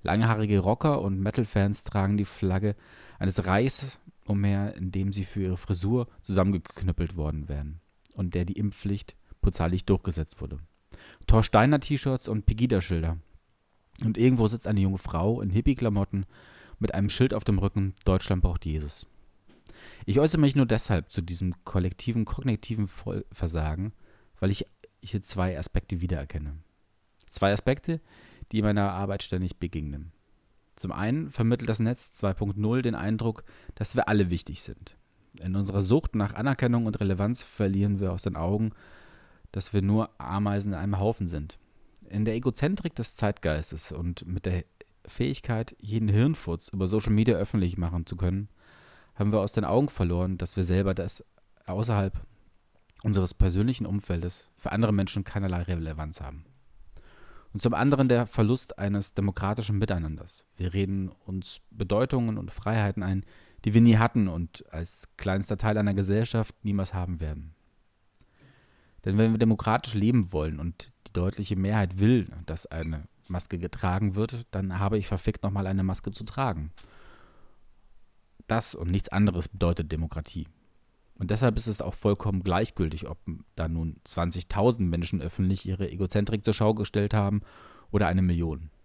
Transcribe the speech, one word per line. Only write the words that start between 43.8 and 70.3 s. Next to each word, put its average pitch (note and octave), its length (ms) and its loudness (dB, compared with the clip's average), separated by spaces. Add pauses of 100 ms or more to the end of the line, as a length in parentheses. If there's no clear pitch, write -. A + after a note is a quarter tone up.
und E2+ 340 -6
mit F2+ 200 -6
der F2+ 180 -2 (420)
Fähigkeit, A#2+ 760 -4
jeden G#2+ 280 -2
Hirnfurz G#2+ 600 2
über F#2+ 200 -2
Social G#2+ 240 0
Media A2 240 6
öffentlich F2+ 420 0
machen E2+ 280 -2
zu F2 100 -8
können, F#2 320 -2 (640)
haben G#2 180 0
wir G#2+ 80 4
aus G2+ 120 0
den F2+ 120 0
Augen A#2 240 2
verloren, F2+ 480 0
dass - 200 -6
wir F#2+ 80 0
selber F#2+ 300 2
das - 300 -6 (420)
außerhalb G2+ 480 0 (880)
unseres G2 320 2
persönlichen G#2 520 2
Umfeldes F2+ 720 -4
für - 160 -6
andere G#2+ 200 2
Menschen G2 320 0
keinerlei F#2 380 -2
Relevanz D#2+ 580 -6
haben. C#2+ 240 -14 (1080)
Und G2+ 100 -6
zum A#2 120 2
anderen C3 340 4
der A#2+ 180 4
Verlust - 520 0
eines G2+ 360 -2
demokratischen G2+ 640 0
Miteinanders. D#2+ 680 -4 (120)
Wir F2+ 180 -4
reden G2 360 0 (140)
uns F#2+ 360 -8 (100)
Bedeutungen A2 640 0
und F#2 140 -8
Freiheiten G#2 520 -2
ein, F#2+ 220 0 (400)
die G#2+ 80 2
wir A2+ 80 10
nie A#2 160 10
hatten A2 320 2
und E2 440 -6
als - 440 -10
kleinster G2 400 -2
Teil G#2+ 220 2
einer G2+ 160 2
Gesellschaft G#2 600 0 (100)
niemals G2+ 280 -2
haben F2+ 280 -4
werden. D2+ 340 -8 (1500)
Denn G2 120 0
wenn A2+ 160 6
wir A2 60 2
demokratisch A2+ 560 2
leben G2+ 380 2